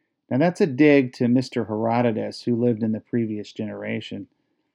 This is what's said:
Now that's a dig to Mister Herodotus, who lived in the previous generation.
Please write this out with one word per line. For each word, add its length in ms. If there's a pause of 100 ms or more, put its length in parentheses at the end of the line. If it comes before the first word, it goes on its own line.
(300)
Now 80
that's 240
a 60
dig 460
to 140
Mister 380
Herodotus, 800
who 120
lived 280
in 80
the 80
previous 520
generation. 760 (480)